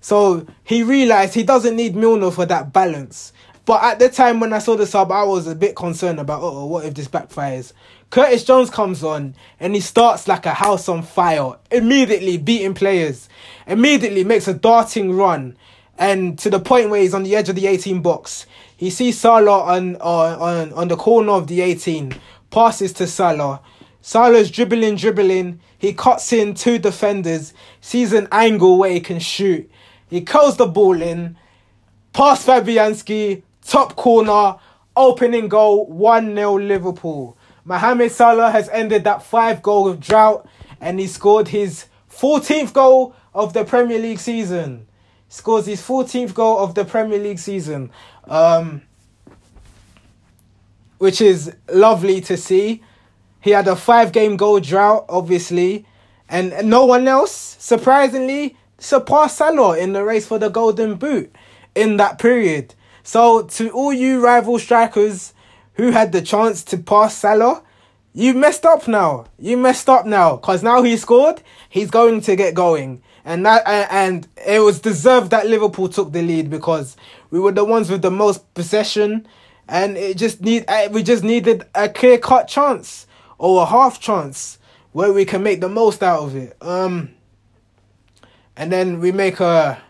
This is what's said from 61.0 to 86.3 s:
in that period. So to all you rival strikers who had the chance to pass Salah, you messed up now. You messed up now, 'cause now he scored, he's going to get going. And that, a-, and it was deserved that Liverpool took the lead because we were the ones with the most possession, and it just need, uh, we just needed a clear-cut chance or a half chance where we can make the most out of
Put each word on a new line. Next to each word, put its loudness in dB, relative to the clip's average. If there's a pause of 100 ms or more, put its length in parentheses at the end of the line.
in 0
that 0
period. 0 (280)
So 4
to -8
all -2
you 0
rival 2
strikers 0 (400)
who 0
had 2
the -2
chance -2
to -6
pass 0
Salah, 0 (500)
you 0
messed 0
up 4
now. -2 (120)
You -4
messed 0
up 4
now, 2
'cause -4
now 4
he 2
scored, 2 (260)
he's -6
going 2
to -2
get -2
going. -2 (240)
And -6
that, 4
a-, -2
and -2 (180)
it 2
was 2
deserved 2
that 0
Liverpool -2
took -6
the -4
lead -4
because -6 (340)
we -2
were 2
the 0
ones 0
with -4
the 0
most -2
possession, -4 (420)
and -4
it -6
just -4
need, 0
uh, 0
we -2
just 0
needed 0
a 0
clear-cut 4
chance -4 (320)
or 2
a 2
half 2
chance -8 (340)
where 0
we 2
can -4
make -2
the -4
most 0
out 0
of -10